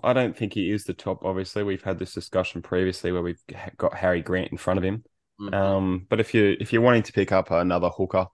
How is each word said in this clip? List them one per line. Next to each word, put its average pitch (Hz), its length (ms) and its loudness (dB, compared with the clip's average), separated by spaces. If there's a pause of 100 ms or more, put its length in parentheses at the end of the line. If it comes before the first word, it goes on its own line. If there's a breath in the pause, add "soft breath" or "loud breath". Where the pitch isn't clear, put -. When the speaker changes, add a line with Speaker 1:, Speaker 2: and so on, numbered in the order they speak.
Speaker 1:
I 123 120 4
don't 123 200 0
think 107 200 -6
he 95 160 0
is 104 140 -2
the 90 100 -6
top, - 320 -6
obviously. 95 360 -4
We've 98 200 -4
had 92 160 -4
this 92 160 -8
discussion - 480 -4
previously 92 500 0
where 87 100 -2
we've 87 200 -6 (120)
ha-, - 220 -14
got - 160 0
Harry 90 300 0
Grant 90 280 -4
in 87 60 -8
front 92 220 0
of 92 60 0
him. 104 200 -2 (340)
Speaker 2:
Mm-hmm. 101 140 -10
Speaker 1:
Um, 95 560 0
but 110 100 0
if 113 140 -2
you, 104 260 4
if - 140 -6
you're 113 80 4
wanting 120 220 6
to - 100 -14
pick 98 200 2
up 95 180 4
another 87 400 2
hooker, 92 440 0